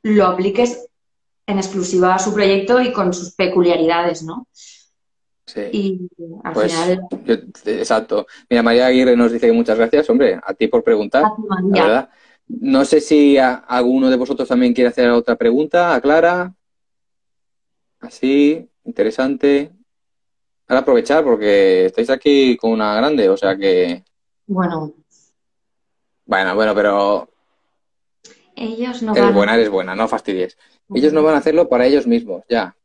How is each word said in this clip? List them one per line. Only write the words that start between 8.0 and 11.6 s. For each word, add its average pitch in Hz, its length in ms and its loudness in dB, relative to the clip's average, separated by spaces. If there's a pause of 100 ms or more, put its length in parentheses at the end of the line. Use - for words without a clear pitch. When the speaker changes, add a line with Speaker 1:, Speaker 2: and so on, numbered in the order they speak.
Speaker 2:
Mira, 120 140 2
María 120 220 4
Aguirre 127 300 4
nos 117 160 2
dice 117 140 -2
que 113 60 4
muchas 113 260 0
gracias, 113 320 2
hombre, 123 340 2
a 98 100 -8
ti 113 140 -2
por 117 160 0
preguntar, 113 400 2
Speaker 1:
A 214 120 0
ti, 226 120 -12
Speaker 2:
la 196 120 -4